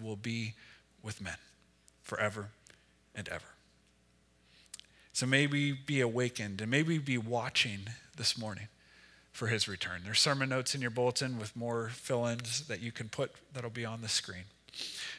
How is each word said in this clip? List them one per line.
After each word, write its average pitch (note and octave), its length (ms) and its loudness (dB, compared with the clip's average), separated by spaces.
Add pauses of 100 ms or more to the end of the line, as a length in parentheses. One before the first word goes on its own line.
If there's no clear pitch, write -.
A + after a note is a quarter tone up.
will A2 140 -6
be A2+ 380 -4 (480)
with A2 180 -8
men F#2 160 -6 (680)
forever G#2 460 -2 (680)
and F2 140 -8
ever. E2+ 160 -6 (1700)
So - 140 0
may C#3 200 8
we C#3+ 260 4
be C3+ 280 2
awakened A#2 600 2
and A2 100 -2
may C#3+ 120 6
we D#3+ 160 4
be C3+ 200 0
watching A2+ 640 0 (360)
this A#2 220 2
morning, G#2+ 300 -6 (680)
for A#2 120 -2
his A2 200 2
return. F2+ 340 -6
There's G#2+ 160 0
sermon C#3 300 4
notes B2+ 260 2
in C#3 60 -2
your A#2+ 100 0
bulletin B2 480 2
with G#2 160 -6
more A#2 360 -2
fill-ins A#2+ 760 0
that G#2 120 -4
you A#2 100 -4
can A2 200 -6
put E3 200 -2 (220)
that'll A#2+ 160 -6
be A#2 160 -6
on A2+ 160 -6
the A2 80 -8
screen. F#2 360 -2 (760)